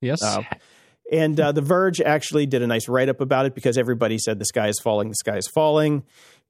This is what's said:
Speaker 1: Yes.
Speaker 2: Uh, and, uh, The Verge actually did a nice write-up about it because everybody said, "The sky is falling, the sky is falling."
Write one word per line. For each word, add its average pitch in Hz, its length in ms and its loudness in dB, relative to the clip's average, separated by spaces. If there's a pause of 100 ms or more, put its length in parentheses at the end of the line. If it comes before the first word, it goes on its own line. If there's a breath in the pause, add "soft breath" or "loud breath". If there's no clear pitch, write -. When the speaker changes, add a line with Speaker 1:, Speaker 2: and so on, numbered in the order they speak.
Speaker 1:
Yes. 120 220 -4
Speaker 2:
Uh, 104 200 -2 (680 soft breath)
and, 156 300 2
uh, 147 120 4
The 151 100 0
Verge 180 380 2
actually 151 460 2
did 131 160 0
a 120 40 0
nice 113 220 -2
write-up 127 320 0
about 135 260 2
it 131 80 -4
because 123 240 0
everybody 113 400 0
said, 110 200 -4
"The 104 60 -8
sky 107 240 0
is 104 120 -2
falling, 107 280 0
the 104 80 -10
sky 107 200 -4
is 95 120 -6
falling." 151 540 2 (480 soft breath)